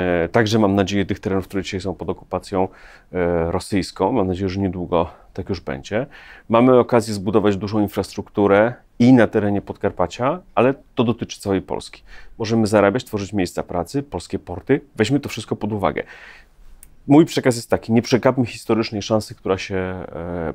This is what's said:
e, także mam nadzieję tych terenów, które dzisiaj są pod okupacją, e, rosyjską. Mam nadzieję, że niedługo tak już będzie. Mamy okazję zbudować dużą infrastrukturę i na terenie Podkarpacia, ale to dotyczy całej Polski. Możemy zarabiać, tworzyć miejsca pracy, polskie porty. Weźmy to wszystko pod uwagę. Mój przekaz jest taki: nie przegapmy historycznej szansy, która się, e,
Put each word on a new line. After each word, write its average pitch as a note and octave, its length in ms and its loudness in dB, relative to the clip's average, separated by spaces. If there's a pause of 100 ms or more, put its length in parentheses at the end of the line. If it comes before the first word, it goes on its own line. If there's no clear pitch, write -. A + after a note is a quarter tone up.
(240)
e, E2 40 -2
także A2+ 300 0
mam G2 160 4
nadzieję G2 320 0
tych G2 140 -6
terenów, F#2+ 280 -4
które G2 140 -6
dzisiaj F#2 180 -8
są F2+ 140 -6
pod E2+ 160 -12
okupacją, F#2 580 -4 (440)
e, F2 380 0
rosyjską. F#2 640 -2
Mam G#2 140 0
nadzieję, F#2 220 -4
że F#2+ 120 -6
niedługo F2 500 -2 (240)
tak - 140 -10
już F2+ 120 -6
będzie. F2 460 -6 (420)
Mamy B2 300 6
okazję A2+ 360 2
zbudować G2+ 420 0
dużą G#2 240 -4
infrastrukturę G2+ 960 0 (240)
i A#2+ 140 6
na A2+ 140 8
terenie G2+ 360 0
Podkarpacia, G#2 800 -4 (140)
ale B2+ 200 2 (200)
to A#2+ 100 0
dotyczy - 360 -4
całej G2 220 -2
Polski. - 400 -10 (360)
Możemy A2+ 280 0
zarabiać, G2+ 380 4
tworzyć G2 280 -8
miejsca F2+ 300 -2
pracy, F2 400 -6
polskie - 360 -8
porty. C3 420 -2 (160)
Weźmy B2+ 240 0
to - 80 -10
wszystko - 280 -8
pod G#2+ 160 -4
uwagę. F#2+ 300 -2 (1040)
Mój D3 180 8
przekaz C3 320 0
jest A#2 140 -8
taki: G#2 220 0
nie A2+ 100 4
przegapmy B2 440 2
historycznej A2 560 -4
szansy, A2 320 -2
która F#2+ 240 -2
się, - 180 -8
e, F2 800 -6